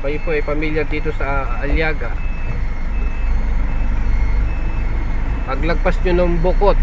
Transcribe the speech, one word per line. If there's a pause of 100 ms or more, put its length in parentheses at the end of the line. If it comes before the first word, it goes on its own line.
kayo
po
ay
pamilyar
dito
sa (160)
Aliaga, (3250)
paglagpas
nyo
ng
Bukot